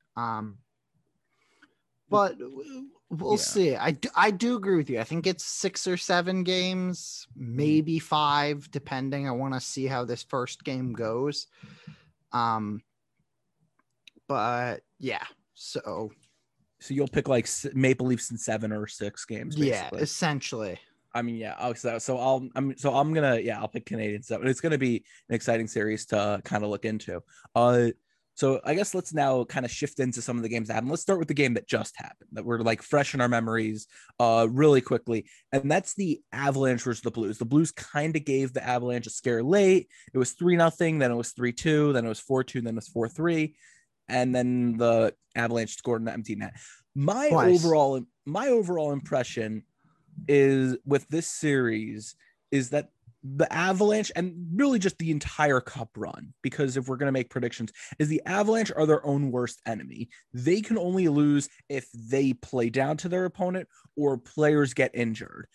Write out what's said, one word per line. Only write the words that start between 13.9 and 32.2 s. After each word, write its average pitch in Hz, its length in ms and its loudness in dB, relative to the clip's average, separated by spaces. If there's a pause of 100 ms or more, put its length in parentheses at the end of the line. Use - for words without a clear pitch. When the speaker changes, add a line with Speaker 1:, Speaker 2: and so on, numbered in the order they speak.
Speaker 1:
but 120 560 -2 (160)
yeah, 123 260 -6 (300)
so. 107 560 -10 (680)
Speaker 2:
So - 140 -8
you'll 139 140 0
pick, 147 200 -2
like, 123 160 4
s-, - 300 -6
Maple 131 320 4
Leafs 123 240 0
in 117 80 -10
seven 110 340 -4
or 107 140 -4
six - 380 -10
games, 113 320 -8
Speaker 1:
Yeah, 131 280 0
Speaker 2:
basically. - 180 -6
Speaker 1:
essentially. 131 800 -4 (340)
Speaker 2:
I 120 80 -2
mean, 117 140 -6
yeah. 110 220 -8
Oh, 123 140 -4
so, 117 260 -4
so 127 200 -4
I'll, 131 360 0
I'm, 135 220 -2
so 139 180 0
I'm 147 180 4
gonna, 139 280 4
yeah, 107 200 -4
I'll 107 80 -6
pick - 180 -10
Canadiens 107 400 -6
seven. 110 200 -4
It's 131 140 0
gonna 156 180 0
be 123 260 0 (240)
an 117 60 -2
exciting 113 320 0
series 107 400 -4
to 104 380 0
kinda 104 240 -2
look 101 160 -6
into. 107 380 -6 (320)
Uh, 120 340 6 (460)
so 135 300 2
I 147 100 0
guess 196 200 -2
let's 180 180 -6
now 135 300 2
kinda 123 260 -4
shift - 300 -6
into 123 240 -2
some 123 140 -4
of 117 80 -4
the 113 40 -4
games 113 200 -4
that 113 60 -4
happened. 120 160 -2
Let's 165 120 -4
start 196 160 2
with 160 80 0
the 156 80 -2
game 135 200 4
that 107 120 -4
just - 300 -4
happened, - 360 -18